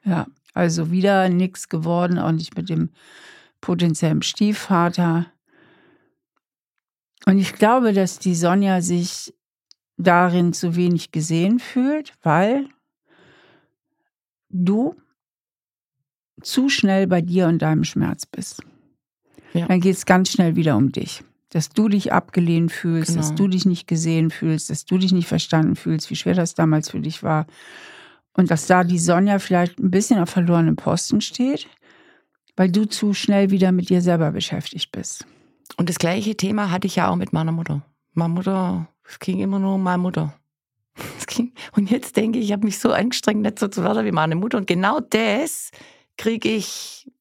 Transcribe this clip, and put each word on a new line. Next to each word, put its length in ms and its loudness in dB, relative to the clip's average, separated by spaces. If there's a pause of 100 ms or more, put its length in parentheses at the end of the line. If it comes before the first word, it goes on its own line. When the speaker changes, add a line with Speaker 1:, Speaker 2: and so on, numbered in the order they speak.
Speaker 1:
Ja, 220 -2 (260)
also 380 0
wieder 380 4
nix 400 0
geworden, 500 -2
auch 140 0
nicht 240 -4
mit 120 -8
dem 220 -2 (720)
potenziellen 600 0
Stiefvater. 1040 0 (2000)
Und 120 4
ich 160 0
glaube, 380 4
dass 260 0
die 160 0
Sonja 460 2
sich 520 -4 (640)
darin 560 4
zu 220 -2
wenig 380 0
gesehen 480 0
fühlt, 640 -4
weil 460 2 (1800)
du 480 0 (1500)
zu 260 0
schnell 380 2
bei 160 2
dir 240 2
und 160 2
deinem 220 2
Schmerz 420 -4
bist. 360 -14 (880)
Speaker 2:
Ja. 140 -2
Speaker 1:
Dann 140 2
geht's 260 0
ganz 260 4
schnell 240 2
wieder 200 2
um 140 2
dich. 320 -8 (280)
Dass 180 -2
du 200 0
dich 240 0
abgelehnt 600 0
fühlst, 420 -2
dass 140 0
Speaker 2:
Genau. 140 -2
Speaker 1:
du 60 2
dich 180 0
nicht 200 0
gesehen 440 0
fühlst, 400 -4
dass 160 -8
du 120 0
dich 140 2
nicht 160 2
verstanden 480 0
fühlst, 340 -4
wie 60 -6
schwer 180 -2
das 200 -2
damals 360 0
für 100 -8
dich 220 -8
war. 240 -2 (840)
Und 180 2
dass 160 0
da 160 6
die 160 2
Sonja 400 2
vielleicht 400 0
ein 120 0
bisschen 280 2
auf 120 0
verlorenem 460 2
Posten 440 -2
steht, 480 -4 (880)
weil 160 2
du 160 2
zu 240 -2
schnell 380 2
wieder 200 4
mit 200 0
dir 100 4
selber 320 2
beschäftigt 580 -8
bist. 360 -12 (500)
Speaker 2:
Und 140 0
das 80 -6
gleiche 380 -2
Thema 340 -2
hatte 160 -2
ich 100 -4
ja 140 2
auch 60 0
mit 180 -4
meiner 180 0
Mutter. 300 -4 (320)
Meine 180 0
Mutter, 560 -2 (180)
es 120 -20
ging 220 -4
immer 180 -2
nur 160 0
um 80 0
meine 200 0
Mutter. 320 -4 (600)
<laughs> 220 -14
Es 80 -12
ging, 260 -4 (240)
und 140 0
jetzt 260 -2
denke 220 0
ich, 80 -2
ich 60 0
hab 120 0
mich 140 -2
so 140 2
angestrengt, 500 0
nicht 160 -2
so 100 -2
zu 160 -4
werden 200 0
wie 80 -2
meine 220 0
Mutter. 240 -2
Und 80 -4
genau 340 0
das 720 -2 (480)
krieg 260 -4
ich 680 -6 (100)